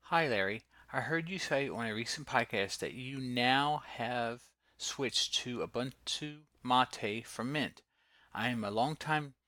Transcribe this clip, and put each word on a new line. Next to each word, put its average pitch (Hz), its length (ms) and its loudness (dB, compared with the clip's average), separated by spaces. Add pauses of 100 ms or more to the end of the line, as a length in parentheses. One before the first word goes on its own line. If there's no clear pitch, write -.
Hi, 165 260 4
Larry. 101 360 2 (280)
I 135 80 0
heard 160 300 -2
you 190 80 -4
say 139 300 0
on 113 180 -2
a 110 80 -2
recent 117 320 -4
podcast 113 540 2
that 78 120 -4
you 131 280 -8
now 131 640 2 (140)
have 120 460 -2 (400)
switched - 520 -2
to 123 240 -2
Ubuntu 135 800 -4 (260)
Mate 123 640 2
from 120 260 -4
Mint. 143 300 -2 (500)
I 117 160 0
am 120 160 0
a 101 60 -2
longtime 147 640 0 (140)